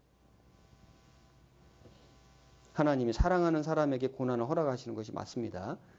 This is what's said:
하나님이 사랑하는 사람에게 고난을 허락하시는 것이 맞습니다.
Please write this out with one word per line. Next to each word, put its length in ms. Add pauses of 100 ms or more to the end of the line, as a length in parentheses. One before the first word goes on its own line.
(2750)
하나님이 400
사랑하는 500
사람에게 460
고난을 400
허락하시는 460
것이 180
맞습니다. 680 (200)